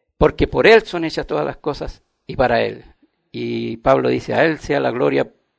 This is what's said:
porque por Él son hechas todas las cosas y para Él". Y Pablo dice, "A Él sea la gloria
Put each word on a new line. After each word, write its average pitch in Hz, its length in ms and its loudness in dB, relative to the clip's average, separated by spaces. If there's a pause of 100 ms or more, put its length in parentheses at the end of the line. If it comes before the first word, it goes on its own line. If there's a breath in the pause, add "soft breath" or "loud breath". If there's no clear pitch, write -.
(180)
porque 147 300 4
por 135 200 2
Él 220 160 8
son 170 220 -4
hechas 151 220 -4
todas 151 180 -2
las 135 120 -6
cosas - 460 -8 (240)
y 117 80 -10
para 120 280 4
Él". 110 220 -6 (460)
Y 117 460 -6
Pablo 131 320 -4
dice, 127 240 -4
"A 127 120 0
Él 160 140 -4
sea 143 200 -4
la 127 120 -4
gloria 135 400 -2 (280)